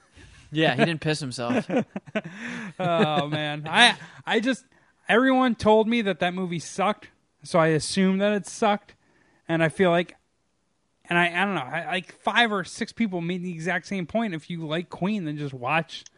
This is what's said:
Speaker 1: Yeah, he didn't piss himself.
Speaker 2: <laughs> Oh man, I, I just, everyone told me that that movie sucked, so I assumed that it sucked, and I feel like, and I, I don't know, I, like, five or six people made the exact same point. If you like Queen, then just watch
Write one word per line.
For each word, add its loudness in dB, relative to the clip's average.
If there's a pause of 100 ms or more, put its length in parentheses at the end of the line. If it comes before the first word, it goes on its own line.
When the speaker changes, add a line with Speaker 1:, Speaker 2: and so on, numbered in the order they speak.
(520)
Speaker 1:
Yeah, 2
he 4
didn't -2
piss -2
himself. -4
Speaker 2:
<laughs> -8
Oh 0
man, -6
I, 6 (300)
I 0
just, -2 (460)
everyone 4
told 4
me 2
that -2
that 0
movie -4
sucked, -4 (340)
so 0
I 6
assumed 2
that 2
it -2
sucked, -2 (540)
and 2
I 4
feel 2
like, 0 (920)
and 2
I, 4 (140)
I 2
don't -2
know, -2
I, -6
like, -6
five 2
or -2
six -8
people -2
made -4
the -8
exact -4
same -4
point. -4
If -12
you -8
like -4
Queen, -4
then -6
just -6
watch -4 (140)